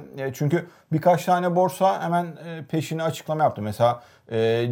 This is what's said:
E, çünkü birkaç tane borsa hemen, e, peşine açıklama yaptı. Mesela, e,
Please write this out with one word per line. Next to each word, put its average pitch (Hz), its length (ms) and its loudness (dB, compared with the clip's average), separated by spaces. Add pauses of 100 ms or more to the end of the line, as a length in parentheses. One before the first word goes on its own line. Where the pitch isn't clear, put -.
(180)
E, 135 140 -6
çünkü 160 340 0 (260)
birkaç 170 320 2
tane 180 320 0
borsa 185 460 2
hemen, 170 220 -2
e, 160 460 -12
peşine 160 320 -4
açıklama 156 420 -2
yaptı. 117 180 0
Mesela, 120 400 2 (300)
e, 113 400 2